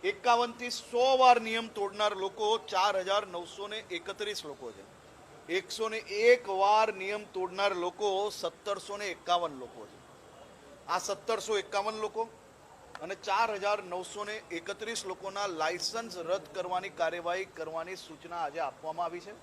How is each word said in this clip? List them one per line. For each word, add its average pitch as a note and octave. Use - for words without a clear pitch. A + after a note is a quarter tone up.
એકાવનથી A#3+
સો B3+
વાર B3+
નિયમ A3+
તોડનાર G3+
લોકો G#3
ચાર G3
હજાર G3
નવસો F3
ને G#3+
એકત્રીસ G3
લોકો D3
છે. -
એકસો -
ને A3
એક A3+
વાર G#3
નિયમ G3
તોડનાર F#3+
લોકો F#3+
સત્તરસો G3
ને G#3
એકાવન E3+
લોકો A#2
છે. G2+
આ E3+
સત્તરસો G#3
એકાવન G#3
લોકો G#3+
અને F3
ચાર G#3
હજાર G3+
નવસો F#3
ને G#3
એકત્રીસ G3
લોકોના F#3+
લાયસન્સ F3+
રદ F3
કરવાની F#3
કાર્યવાહી F3
કરવાની E3
સૂચના E3
આજે D#3+
આપવામાં D#3
આવી E3+
છે. F#3+